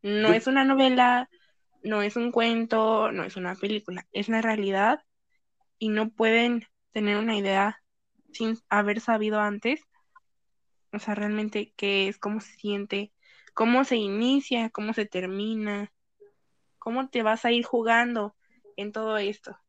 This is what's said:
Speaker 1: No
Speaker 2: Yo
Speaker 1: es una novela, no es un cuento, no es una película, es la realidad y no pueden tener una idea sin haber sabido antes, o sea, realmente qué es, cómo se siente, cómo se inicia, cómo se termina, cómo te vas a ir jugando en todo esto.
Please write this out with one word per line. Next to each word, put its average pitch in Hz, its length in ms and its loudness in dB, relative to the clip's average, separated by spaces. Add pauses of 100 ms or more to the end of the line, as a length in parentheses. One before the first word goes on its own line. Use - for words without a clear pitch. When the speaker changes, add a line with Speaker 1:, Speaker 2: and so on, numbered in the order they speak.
Speaker 1:
No 214 300 2
Speaker 2:
Yo - 20 8
Speaker 1:
es 226 120 0
una 269 180 2
novela, 254 640 4 (540)
no 208 200 -2
es 208 140 -4
un 240 160 -2
cuento, 226 800 2
no 185 120 -6
es - 120 -10
una 180 180 -6
película, 202 580 -6
es 202 160 -6
la 226 140 0
realidad 214 580 0 (800)
y 220 120 -2
no 220 200 0
pueden 233 540 2 (280)
tener 208 260 0
una 220 180 0
idea 196 460 0 (500)
sin 226 260 -4 (120)
haber 208 300 2
sabido 214 400 0
antes, 214 420 -2 (1080)
o 208 60 -8
sea, 208 160 -6
realmente 208 600 -4
qué 196 320 0
es, 202 100 -8
cómo 208 220 -4
se - 140 -20
siente, 202 580 -6 (420)
cómo 240 300 4
se 262 120 0
inicia, 226 760 0
cómo 214 240 -6
se 208 120 -2
termina, 208 840 -6 (880)
cómo 254 320 -4
te 233 140 -2
vas 220 200 0
a 240 80 2
ir 240 140 0
jugando 233 680 0 (400)
en 208 160 -8
todo 220 260 -4
esto. 202 400 -8 (100)